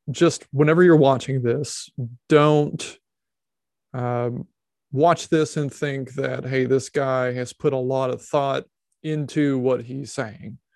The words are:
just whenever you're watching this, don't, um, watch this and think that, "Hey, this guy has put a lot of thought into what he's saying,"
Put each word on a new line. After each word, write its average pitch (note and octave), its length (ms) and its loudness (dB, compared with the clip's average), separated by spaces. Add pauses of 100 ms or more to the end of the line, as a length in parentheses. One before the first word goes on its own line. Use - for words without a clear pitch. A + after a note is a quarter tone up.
(100)
just - 400 0
whenever D3+ 320 4
you're F3 140 8
watching C3+ 460 2
this, B2 480 -4 (380)
don't, D3+ 720 2 (920)
um, B2 560 -4 (420)
watch D#3+ 380 2
this D#3 280 0
and C#3+ 160 -4
think C3+ 420 -8
that, C3 300 -6
"Hey, C3 200 0
this C3 240 0
guy C3 440 -2
has B2 200 -8
put D3 200 -2
a C3 60 -2
lot C3 320 -2
of B2 120 -8
thought C#3 420 -2 (380)
into D3 560 -2
what B2 240 0
he's C3+ 300 -12
saying," A#2 460 -12 (180)